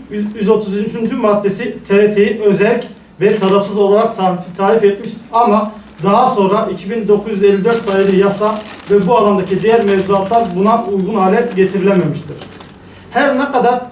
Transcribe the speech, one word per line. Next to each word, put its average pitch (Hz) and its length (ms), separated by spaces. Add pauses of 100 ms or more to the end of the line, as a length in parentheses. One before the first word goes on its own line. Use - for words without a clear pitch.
(120)
yüz 208 140 (140)
yüz 196 100
otuz 202 280
üçüncü 233 380
maddesi 208 600 (100)
T 202 100
R 208 140
T'yi 214 300
özerk 202 460 (340)
ve 202 160
tarafsız 196 400
olarak 208 400
ta-, 185 260 (140)
tarif 202 260
etmiş 202 260 (240)
ama 214 380 (320)
daha 220 240
sonra 202 460
iki 190 160
bin 226 180
dokuz 208 260
yüz 196 100
elli 196 220
dört 233 200
sayılı 196 300
yasa 202 400 (360)
ve 196 160
bu 196 100
alandaki 190 440
diğer 220 240
mevzuatlar 196 720
buna 214 300
uygun 196 300
hale 196 400
getirilememiştir. 185 800 (760)
Her 254 260
ne 269 140
kadar 247 300 (100)